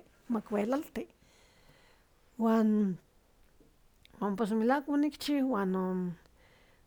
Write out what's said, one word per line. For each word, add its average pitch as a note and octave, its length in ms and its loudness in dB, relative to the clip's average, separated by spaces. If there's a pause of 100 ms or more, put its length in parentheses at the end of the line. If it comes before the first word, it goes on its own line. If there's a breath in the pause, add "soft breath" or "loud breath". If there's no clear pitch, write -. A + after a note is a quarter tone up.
(300)
makuelalti. A3+ 800 -4 (1300 soft breath)
Uan, G#3+ 600 2 (1200)
uan G3 160 -2
pues G#3 160 0
milak B3 360 0
onikchiu D4 640 0
uan F#3+ 220 0
on, F#3 380 -2 (720 soft breath)